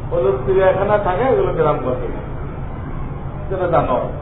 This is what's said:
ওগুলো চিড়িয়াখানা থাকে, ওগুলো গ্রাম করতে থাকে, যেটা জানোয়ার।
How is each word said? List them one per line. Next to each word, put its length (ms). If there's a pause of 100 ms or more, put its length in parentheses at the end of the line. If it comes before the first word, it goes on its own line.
ওগুলো 340
চিড়িয়াখানা 600
থাকে, 280
ওগুলো 260
গ্রাম 260
করতে 280
থাকে, 260 (1120)
যেটা 240
জানোয়ার। 420 (120)